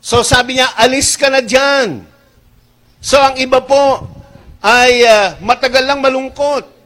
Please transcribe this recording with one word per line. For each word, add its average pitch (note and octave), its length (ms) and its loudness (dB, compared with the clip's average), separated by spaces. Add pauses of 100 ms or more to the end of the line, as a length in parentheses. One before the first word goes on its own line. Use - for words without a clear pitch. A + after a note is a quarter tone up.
So A#3+ 200 -2
sabi B3+ 400 -2
niya, B3+ 160 0
"Alis B3+ 400 0
ka C4+ 160 0
na C4+ 80 2
dyan." B3 640 -2 (960)
So C#4 200 0
ang C4+ 200 0
iba B3+ 240 0
po C#4 400 0 (560)
ay, A#3+ 440 4
ah, G#3 360 2
matagal B3 440 -2
lang C#4 200 -4
malungkot. C4+ 800 -4